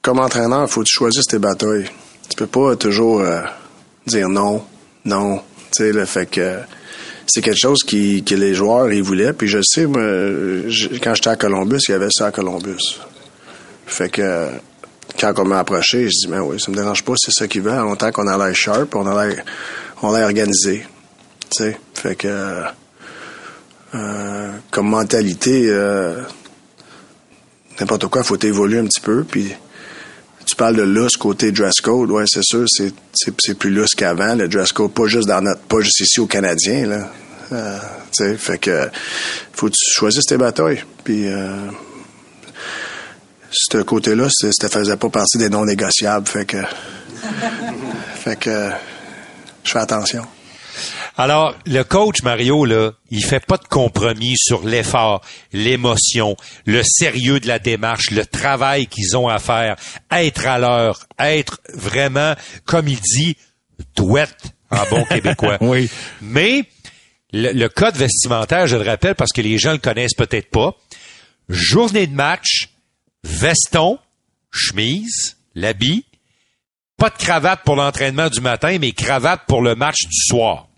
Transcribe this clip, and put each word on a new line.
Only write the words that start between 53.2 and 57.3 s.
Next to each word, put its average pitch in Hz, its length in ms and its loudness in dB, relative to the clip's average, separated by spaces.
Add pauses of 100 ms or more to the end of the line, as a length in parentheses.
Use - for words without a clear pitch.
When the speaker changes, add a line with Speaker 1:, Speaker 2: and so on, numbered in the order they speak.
Speaker 2:
fait 135 200 0
pas 190 120 2
de - 80 -6
compromis 117 720 0
sur 95 260 2
l'effort, 110 560 2 (320)
l'émotion, 113 840 0 (280)
le 113 200 2
sérieux 135 560 2